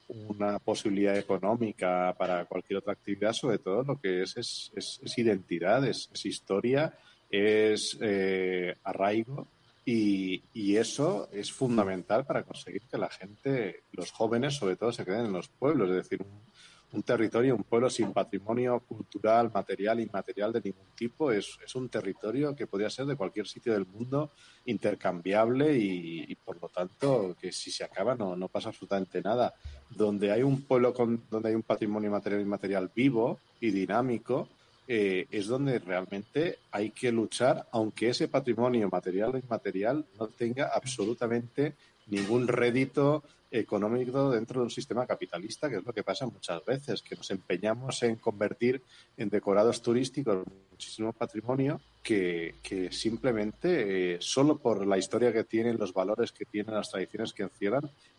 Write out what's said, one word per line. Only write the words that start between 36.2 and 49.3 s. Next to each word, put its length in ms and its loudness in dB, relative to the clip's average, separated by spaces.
hay 200 -2
que 200 -2
luchar, 600 2
aunque 400 0
ese 180 0
patrimonio 600 2
material 460 0
o 20 -2
inmaterial 680 -2
no 100 -4
tenga 460 -2
absolutamente 1000 -2
ningún 400 2
rédito 720 2
económico 800 0
dentro 280 0
de 60 2
un 60 -4
sistema 340 -4
capitalista, 640 -4
que 80 -4
es 80 -6
lo 80 -8
que 100 -4
pasa 220 -2
muchas 380 -8
veces, 380 -2
que 140 -10
nos 160 -14
empeñamos 720 -2
en 120 2
convertir 640 0
en 120 -2
decorados 520 4